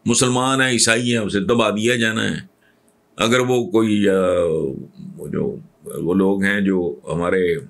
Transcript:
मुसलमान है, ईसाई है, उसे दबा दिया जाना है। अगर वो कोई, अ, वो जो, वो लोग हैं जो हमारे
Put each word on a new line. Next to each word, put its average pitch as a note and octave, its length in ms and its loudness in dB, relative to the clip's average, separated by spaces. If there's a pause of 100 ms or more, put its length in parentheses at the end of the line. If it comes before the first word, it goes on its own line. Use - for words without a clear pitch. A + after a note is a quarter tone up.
मुसलमान B2+ 540 0
है, B2+ 140 2
ईसाई A#2 340 0
है, A#2 140 0
उसे G2+ 180 -2
दबा A2 300 2
दिया A2 260 0
जाना A2+ 260 -2
है। F2+ 280 -6 (680)
अगर A#2 220 2
वो B2 260 0
कोई, G#2+ 400 2
अ, G2 60 4 (1040)
वो D#2 120 -14
जो, D2+ 340 -4 (380)
वो E2 140 -2
लोग G2 300 2
हैं G2+ 200 0
जो F#2 460 -2
हमारे E2+ 600 0